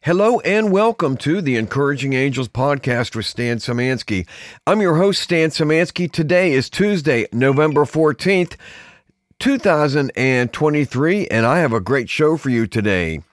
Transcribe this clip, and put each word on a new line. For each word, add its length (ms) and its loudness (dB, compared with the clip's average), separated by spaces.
Hello 320 2
and 320 0
welcome 460 0
to 240 -2
the 160 0
Encouraging 560 -2
Angels 340 -2
podcast 640 -2
with 120 -6
Stan 320 -4
Szymanski. 680 -4
I'm 140 2
your 160 2
host, 260 2
Stan 280 0
Szymanski. 600 0
Today 440 0
is 160 0
Tuesday, 640 0
November 500 2
fourteenth, 720 0
two 200 0
thousand 580 2
and 380 0
twenty-three, 760 0
and 180 2
I 140 2
have 140 0
a 80 0
great 280 -2
show 280 2
for 120 -4
you 180 2
today. 540 0